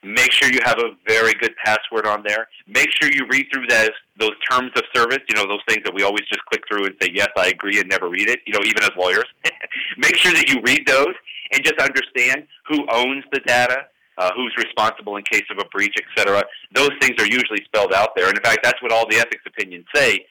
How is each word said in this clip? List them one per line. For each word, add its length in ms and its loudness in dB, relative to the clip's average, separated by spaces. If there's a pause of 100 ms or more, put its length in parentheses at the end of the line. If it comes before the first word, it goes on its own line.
Make 300 2
sure 180 4
you 140 0
have 160 2
a 120 -2 (140)
very 280 4
good 280 -2
password 460 -2
on 180 -2
there. 220 -2 (200)
Make 220 0
sure 220 0
you 180 -2
read 220 0
through 160 -4
those, 240 4 (260)
those 140 0 (180)
terms 280 0
of 60 0 (120)
service, 320 2
you 80 -2
know, 100 0
those 220 -4
things 160 2
that 100 -6
we 100 0
always 260 0
just 160 -4
click 260 -4
through 140 0
and 160 -4
say, 120 0
"Yes, 220 0
I 140 2
agree," 320 -2
and 80 -2
never 180 -2
read 220 -2
it, 180 0
you 60 -6
know, 100 0
even 200 2
as 140 2
lawyers. 280 0 (180)
<laughs> 540 -8
Make 180 0
sure 160 4
that 160 2
you 160 0
read 240 0
those 260 2 (380)
and 140 0
just 160 2
understand 640 -2 (180)
who 220 0
owns 460 0
the 80 -2
data, 460 0 (300)
uh, 200 0
who's 180 -6
responsible 640 -2
in 60 -10
case 280 0
of 80 -10
a 60 -4
breach, 320 -4
et 80 -6 (120)
cetera. 280 2 (280)
Those 180 2 (100)
things 200 0
are 60 2
usually 380 0
spelled 260 2
out 240 2
there. 140 2
And 80 0
in 60 -4
fact, 200 4
that's 180 2
what 120 0
all 120 4
the 120 2
ethics 280 0
opinions 480 -12
say. 380 2